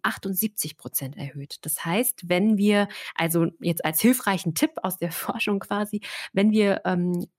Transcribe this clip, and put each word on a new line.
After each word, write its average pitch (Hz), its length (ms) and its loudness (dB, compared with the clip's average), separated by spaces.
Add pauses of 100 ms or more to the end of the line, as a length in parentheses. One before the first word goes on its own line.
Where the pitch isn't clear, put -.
achtundsiebzig 196 720 -4
Prozent - 400 -10
erhöht. 143 440 -12
Das - 240 -8
heißt, 180 440 -4
wenn 202 280 4
wir, 202 300 4 (280)
also 165 320 2 (120)
jetzt 170 240 -2
als 156 160 -2
hilfreichen 196 540 2
Tipp 311 180 0 (120)
aus 185 140 -4
der 170 140 -4
<laughs> - 0 -
Forschung 214 480 -2
quasi, 208 420 -4 (320)
wenn 208 180 6
wir, 202 340 4
ähm, 180 400 0 (140)